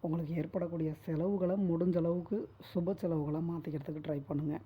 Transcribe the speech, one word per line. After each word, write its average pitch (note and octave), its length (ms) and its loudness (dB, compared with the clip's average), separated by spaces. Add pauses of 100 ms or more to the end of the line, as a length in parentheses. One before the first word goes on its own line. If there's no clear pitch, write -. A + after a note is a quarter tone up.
உங்களுக்கு E3 320 0
ஏற்படக்கூடிய E3 600 0
செலவுகளை F3 640 0
முடிஞ்ச F3 400 4
அளவுக்கு E3+ 400 2 (280)
சுப F3 280 0
செலவுகளா D#3 480 0
மாத்திக்கிறதுக்கு D#3 640 -4
ட்ரை D3+ 160 0
பண்ணுங்க. D3 460 -2